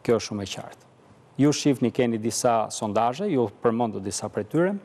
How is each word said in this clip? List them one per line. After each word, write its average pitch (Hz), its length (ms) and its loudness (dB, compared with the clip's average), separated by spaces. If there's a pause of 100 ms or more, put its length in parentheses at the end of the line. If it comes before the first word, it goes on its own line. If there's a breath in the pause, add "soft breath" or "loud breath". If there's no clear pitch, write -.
Kjo 117 160 4
është - 100 -10
shumë 104 140 -4
e 98 100 -10
qartë. - 360 -16 (500)
Ju 147 120 6
shifni, 135 380 2
keni 117 320 0
disa 113 480 0
sondazhe, 117 600 -2
ju 123 160 2 (140)
përmendë 113 420 0
disa 101 260 -6
prej 104 220 -6
tyre. 180 220 2 (100)